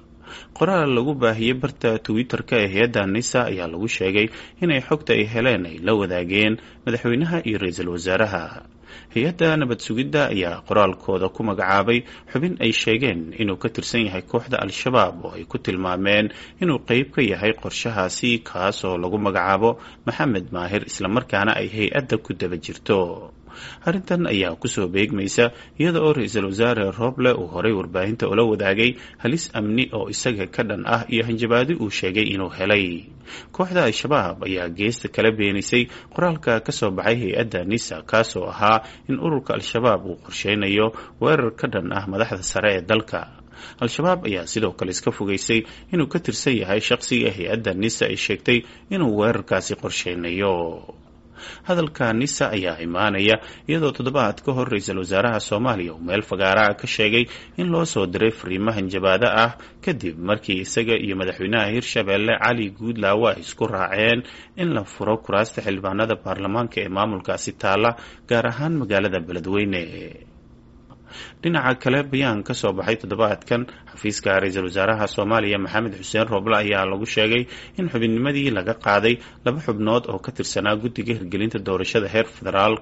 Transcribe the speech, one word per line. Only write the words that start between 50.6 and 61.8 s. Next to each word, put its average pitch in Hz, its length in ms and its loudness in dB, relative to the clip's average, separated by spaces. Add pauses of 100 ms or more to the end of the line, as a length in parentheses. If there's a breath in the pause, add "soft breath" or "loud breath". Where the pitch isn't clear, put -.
Hadalka 160 440 -2 (120)
nisa 135 320 0
ayaa 87 320 -2
imaanaya 98 540 2 (260 loud breath)
iyadoo 151 320 0
toddobaad 123 480 0
ka - 80 -2
hor 127 160 0
ra'iisul 101 320 -2
wasaaraha 98 400 2
Soomaaliya 101 560 -2
uu 82 80 -14
meel 95 240 -2
fagaara 98 400 4
ah 104 80 2
ka - 160 -8
sheegay 110 340 4 (300 loud breath)
in 175 160 -2
loo 165 160 2
soo 98 240 0
diray 107 240 2
fariimo 98 400 -2
hanjabaado 95 560 2
ah 113 240 4 (240 loud breath)
kadib 95 400 -4
markii 95 480 -2
isaga 117 320 0
iyo 98 160 -2
madaxweynaha 98 560 -2
Hirshabelle 110 720 0